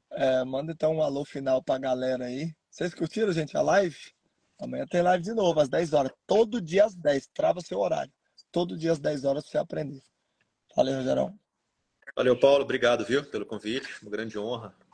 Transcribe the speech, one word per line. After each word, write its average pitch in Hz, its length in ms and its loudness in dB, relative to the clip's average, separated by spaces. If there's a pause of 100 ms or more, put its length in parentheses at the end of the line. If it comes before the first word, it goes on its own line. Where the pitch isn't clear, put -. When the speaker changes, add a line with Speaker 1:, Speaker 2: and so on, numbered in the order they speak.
(120)
Speaker 1:
é, 131 320 2
manda 135 280 -6
então 160 260 0
um 156 40 2
alô 143 240 -2
final 131 380 -2
pra 131 160 -2
galera 127 460 -2
aí. 143 280 -6 (160)
Vocês - 240 -6
curtiram, 202 400 -2
gente, 156 240 -4
a 147 40 2
live? 165 360 2 (640)
Amanhã 127 260 -8
tem 175 160 0
live 180 220 2
de 208 100 -6
novo, 180 260 2
às 147 80 4
dez 151 240 -2
horas. 139 200 2 (160)
Todo 214 340 2
dia 180 240 4
às 220 80 0
dez. 147 400 0
Trava 165 280 0
seu 185 180 -6
horário. 160 340 -2 (380)
Todo 175 260 -2
dia 165 140 0
às 160 80 0
dez 143 260 -2
horas 139 180 0
pra - 80 -20
você - 60 -2
aprender. 151 460 -6 (720)
Valeu, 135 220 2
Rogerão. 131 420 -2 (760)
Speaker 2:
Valeu, 123 240 2
Paulo. 139 240 6
Obrigado, 120 400 2
viu, 135 220 -2
pelo 104 200 -6
convite. 113 440 -8 (140)
Uma 107 80 -16
grande 107 260 -6
honra 110 380 -8 (180)